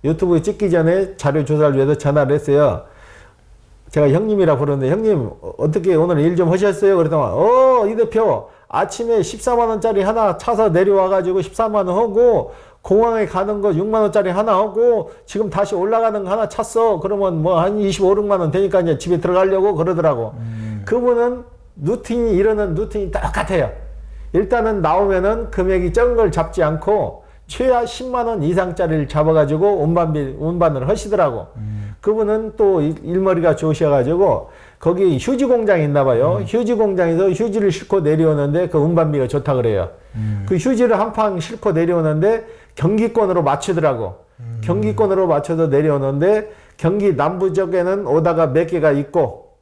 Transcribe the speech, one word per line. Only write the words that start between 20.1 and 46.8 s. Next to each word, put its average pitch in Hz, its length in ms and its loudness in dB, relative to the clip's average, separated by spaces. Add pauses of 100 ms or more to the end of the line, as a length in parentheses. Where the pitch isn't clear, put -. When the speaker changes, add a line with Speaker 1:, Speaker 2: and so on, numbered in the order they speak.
Speaker 2:
음. 110 480 -10
Speaker 1:
그분은 240 580 0 (400)
루틴이, 233 480 -2
이러는 202 420 0
루틴이 202 360 -6
똑같아요. 156 600 -2 (640)
일단은 214 480 0
나오면은 196 680 0
금액이 185 420 -2
적은 240 240 2
걸 214 160 2
잡지 165 300 -2
않고 156 600 -2 (220)
최하 247 380 0
십만 247 420 -6
원 220 160 -4
이상짜리를 170 680 -2
잡아가지고 156 760 2
운반비, 151 560 -2
운반을 156 500 0
하시더라고. 190 680 -2
Speaker 2:
음. 107 440 -10
Speaker 1:
그분은 214 560 -2
또 196 240 4
일, 156 140 -2 (100)
일머리가 175 520 2
좋으셔가지고 151 920 0 (300)
거기 175 380 2
휴지 262 260 0
공장이 220 400 2
있나 143 200 2
봐요. 117 360 2
Speaker 2:
음. - 60 -4
Speaker 1:
휴지 240 280 0
공장에서 190 560 2
휴지를 202 400 0
싣고 190 300 -2
내려오는데 156 720 2
그 160 80 0
운반비가 151 500 2
좋다 143 260 -2
그래요. 110 360 0 (260)
Speaker 2:
음. 107 320 -4
Speaker 1:
그 185 80 0
휴지를 233 420 2
한 220 140 -2
팡 208 260 -2
싣고 214 340 -4
내려오는데 170 720 0 (300)
경기권으로 208 680 0
맞추더라고. 143 720 -2 (240)
Speaker 2:
음. 117 240 -12
Speaker 1:
경기권으로 202 640 0
맞춰서 160 400 0
내려오는데 147 840 0 (260)
경기 196 400 0